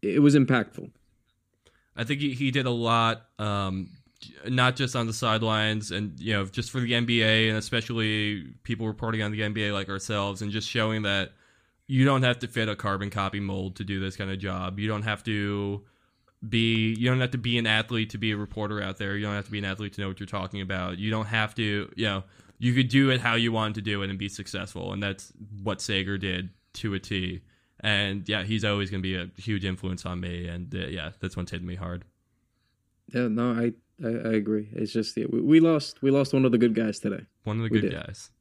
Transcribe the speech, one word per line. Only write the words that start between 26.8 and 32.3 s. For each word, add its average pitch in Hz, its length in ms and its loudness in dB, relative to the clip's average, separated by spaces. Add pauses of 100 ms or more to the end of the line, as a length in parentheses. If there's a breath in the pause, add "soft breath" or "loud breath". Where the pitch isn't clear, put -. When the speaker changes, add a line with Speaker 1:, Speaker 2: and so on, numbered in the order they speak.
Speaker 2:
a 95 60 -2
T. 90 420 -4 (400)
And 101 480 -2
yeah, 104 140 0
he's 104 200 0
always 101 260 0
gonna 95 120 -4
be 92 140 -2
a 90 220 -6
huge 101 280 -2
influence 92 400 -4
on 90 140 -6
me. 87 280 -6
And, 87 260 -8
uh, 90 140 -6
yeah, 82 320 -8
that's - 160 -6
one 90 100 -4
hit 87 180 -8
me 87 120 -8
hard. 90 300 -8 (1080)